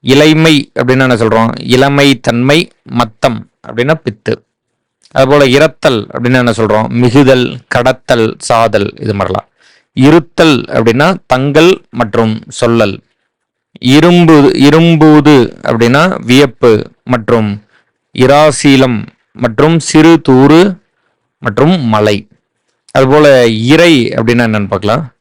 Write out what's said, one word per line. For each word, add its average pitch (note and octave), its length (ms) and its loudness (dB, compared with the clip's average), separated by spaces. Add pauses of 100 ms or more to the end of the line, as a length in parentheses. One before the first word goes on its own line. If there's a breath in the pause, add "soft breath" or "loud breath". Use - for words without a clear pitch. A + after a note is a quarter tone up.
இளைமை D#3 720 0
அப்படின்னா C3 260 -2
என்ன B2+ 140 0
சொல்றோம்? A2+ 380 -2 (100)
இளமை C#3 580 0
தன்மை. C3 500 -2 (120)
மத்தம் A#2+ 680 -6 (180)
அப்படின்னா A#2+ 260 -4
பித்து. - 400 -10 (760)
அதுபோல C#3 360 0
இரத்தல் C3+ 600 -2
அப்படின்னா B2 280 -4
என்ன B2 160 0
சொல்றோம்? A2 380 -2
மிகுதல், B2+ 720 0 (100)
கடத்தல், A#2+ 720 -2
சாதல், A2+ 600 -2
இது G#2+ 120 -6
மாதிரிலாம். F#2+ 360 -6 (440)
இருத்தல் D3+ 720 0
அப்படின்னா C3 540 -2 (100)
தங்கள் C#3+ 640 0
மற்றும் A2+ 520 -4 (180)
சொல்லல். A#2 380 -2 (840)
இரும்பு, D#3+ 760 4
இரும்புது D3+ 960 2 (100)
அப்படின்னா B2 600 -2
வியப்பு B2 680 0 (140)
மற்றும் A2 580 -4 (560)
இராசீலம் C3+ 880 2 (260)
மற்றும் C#3+ 480 -2
சிறு D#3 400 2
தூறு D3+ 560 2 (640)
மற்றும் C3+ 420 -2
மலை. G#2+ 480 -2 (640)
அதுபோல C3+ 560 2
இறை B2+ 640 0
அப்படின்னா A#2 320 -2
என்னன்னு G#2+ 280 -2
பார்க்கலாம். A2 520 -4